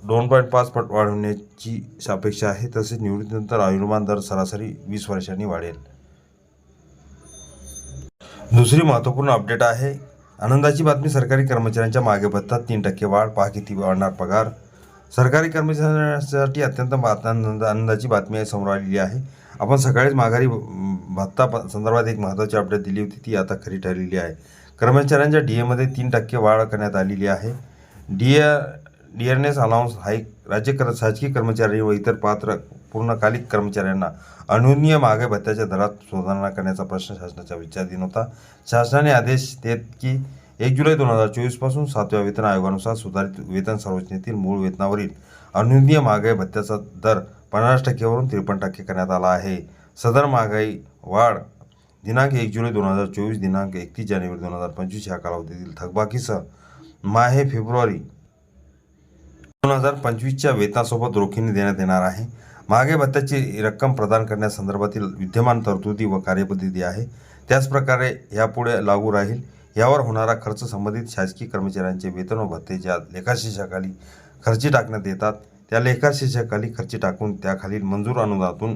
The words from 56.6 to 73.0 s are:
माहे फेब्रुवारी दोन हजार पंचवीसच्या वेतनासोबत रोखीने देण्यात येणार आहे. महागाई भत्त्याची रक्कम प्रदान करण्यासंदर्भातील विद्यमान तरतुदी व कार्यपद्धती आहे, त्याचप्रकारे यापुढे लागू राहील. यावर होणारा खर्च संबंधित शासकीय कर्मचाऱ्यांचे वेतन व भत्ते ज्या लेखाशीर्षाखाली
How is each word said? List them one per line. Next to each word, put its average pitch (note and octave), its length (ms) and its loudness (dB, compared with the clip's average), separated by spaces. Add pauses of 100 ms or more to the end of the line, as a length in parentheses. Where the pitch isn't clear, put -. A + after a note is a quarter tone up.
माहे B2 460 4
फेब्रुवारी A2+ 480 0 (1400)
दोन - 300 0
हजार C#3 220 2
पंचवीसच्या C3+ 580 -2
वेतनासोबत A#2 640 0
रोखीने G#2+ 340 0
देण्यात G2+ 280 0
येणार F#2 220 2
आहे. F#2+ 440 -6 (240)
महागाई C3 260 4
भत्त्याची C3+ 680 0
रक्कम B2+ 320 0
प्रदान G#2+ 320 2
करण्यासंदर्भातील G#2 800 -4 (140)
विद्यमान A2+ 420 2
तरतुदी G#2 460 -2
व F#2+ 140 0
कार्यपद्धती F#2+ 640 -2
आहे, F#2 220 -4 (440)
त्याचप्रकारे C3 840 2
यापुढे A2 520 0
लागू G2+ 280 2
राहील. G#2 280 0 (360)
यावर C3 220 6
होणारा A2+ 340 0
खर्च G#2+ 360 -6
संबंधित G#2+ 400 -4
शासकीय F#2+ 380 -6
कर्मचाऱ्यांचे F#2+ 640 -4
वेतन F#2 240 -6
व A2 140 -4
भत्ते E2+ 300 -10
ज्या F#2 200 -4
लेखाशीर्षाखाली F#2+ 920 -6 (580)